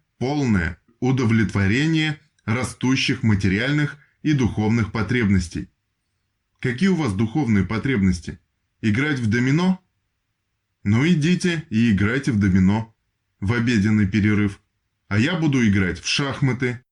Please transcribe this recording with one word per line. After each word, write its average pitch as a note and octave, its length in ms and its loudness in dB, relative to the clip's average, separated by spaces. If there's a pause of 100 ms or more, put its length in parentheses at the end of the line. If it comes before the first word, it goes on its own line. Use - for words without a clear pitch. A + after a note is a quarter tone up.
(200)
полное A#2+ 600 -2 (200)
удовлетворение B2 1200 0 (260)
растущих A#2+ 760 -2
материальных A2+ 760 0 (260)
и D3+ 100 0
духовных G#2+ 580 0
потребностей. G2+ 760 -2 (920)
Какие B2+ 300 0
у F#3 60 2
вас C#3 180 -2
духовные A2 500 0
потребности? G2 760 -2 (420)
Играть B2+ 380 0
в A2+ 100 -2
домино? C#3+ 500 0 (1040)
Ну A2+ 240 2
идите E3+ 600 0
и A2+ 220 0
играйте A2+ 400 0
в G#2 80 0
домино G2 560 2 (440)
в G2+ 140 -2
обеденный A2 540 2
перерыв. G#2 540 0 (480)
А G2+ 100 0
я D#3+ 200 0
буду C3+ 280 2
играть F#2+ 320 0
в - 80 -10
шахматы, B2+ 840 -4